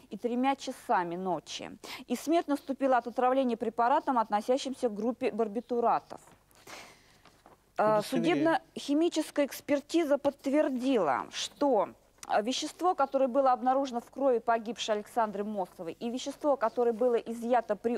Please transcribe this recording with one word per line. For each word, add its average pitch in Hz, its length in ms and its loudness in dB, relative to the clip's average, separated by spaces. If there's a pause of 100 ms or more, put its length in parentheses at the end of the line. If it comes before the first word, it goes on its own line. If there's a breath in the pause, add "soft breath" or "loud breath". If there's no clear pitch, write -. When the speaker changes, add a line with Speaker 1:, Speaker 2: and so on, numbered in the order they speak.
Speaker 1:
и 214 80 -12
тремя 247 380 0
часами 185 640 -2
ночи. 175 520 -6 (380 loud breath)
И 240 80 -2
смерть 285 320 0
наступила 269 480 0
от 240 120 0
отравления 247 500 2
препаратом, 247 600 2
относящимся 247 680 0
к 208 80 -4
группе 226 380 -2
барбитуратов. 220 880 -2 (1600 loud breath)
Э, 214 180 4
Speaker 2:
Удостоверяю. 262 360 0
Speaker 1:
судебно-химическая 302 1080 0
экспертиза 285 720 0
подтвердила, 254 1120 0
что, 233 600 0 (360)
э, - 160 2
вещество, 311 500 -2
которое 269 360 0
было 262 240 2
обнаружено 254 480 0
в - 100 -16
крови 262 280 2
погибшей 226 560 -2
Александры 208 500 -2
Мосовой, 185 520 -6
и 233 120 -6
вещество, 277 480 -2
которое 233 340 2
было 240 240 2
изъято 233 600 0
при 233 200 -2